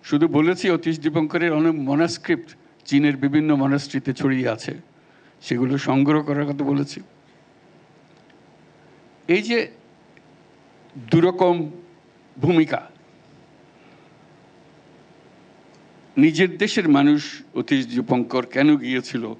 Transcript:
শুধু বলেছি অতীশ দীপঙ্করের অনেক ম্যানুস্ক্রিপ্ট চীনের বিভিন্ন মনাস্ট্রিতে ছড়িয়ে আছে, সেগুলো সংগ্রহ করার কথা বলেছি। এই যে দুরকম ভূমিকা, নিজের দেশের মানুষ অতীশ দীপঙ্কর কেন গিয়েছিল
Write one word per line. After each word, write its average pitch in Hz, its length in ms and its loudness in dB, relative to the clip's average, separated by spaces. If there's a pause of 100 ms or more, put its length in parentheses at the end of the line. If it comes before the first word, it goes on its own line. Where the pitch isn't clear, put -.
শুধু 151 240 2
বলেছি 160 420 0
অতীশ 165 340 -2
দীপঙ্করের 160 480 -2
অনেক 160 220 2 (140)
ম্যানুস্ক্রিপ্ট 165 600 -2 (400)
চীনের 143 280 2
বিভিন্ন 147 340 0 (120)
মনাস্ট্রিতে 139 520 -2
ছড়িয়ে 131 420 -2
আছে, - 180 -10 (680)
সেগুলো 127 360 -2
সংগ্রহ 143 440 2
করার 147 280 -2
কথা 143 140 -6
বলেছি। 143 340 -4 (2250)
এই 196 140 2
যে 233 160 -2 (1400)
দুরকম 175 580 2 (840)
ভূমিকা, 156 440 2 (3250)
নিজের 156 420 4
দেশের 202 300 -2
মানুষ 147 320 4 (340)
অতীশ 131 320 0
দীপঙ্কর 123 580 -2 (100)
কেন 139 220 4
গিয়েছিল 123 480 -6 (160)